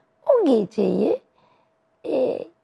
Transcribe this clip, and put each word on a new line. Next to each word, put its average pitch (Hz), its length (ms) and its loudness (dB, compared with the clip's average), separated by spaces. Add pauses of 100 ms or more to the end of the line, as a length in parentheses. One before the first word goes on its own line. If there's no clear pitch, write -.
(260)
O 480 180 4
geceyi, 214 760 0 (840)
e, 311 320 -2 (260)